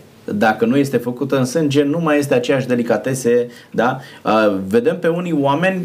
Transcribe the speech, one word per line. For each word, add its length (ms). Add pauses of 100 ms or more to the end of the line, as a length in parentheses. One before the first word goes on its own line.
(340)
Dacă 320
nu 120
este 200
făcută 400
în 80
sânge, 380
nu 160
mai 180
este 160
aceeași 340
delicatese, 800 (240)
da? 280 (240)
Uh, 320 (120)
vedem 320
pe 80
unii 320
oameni, 460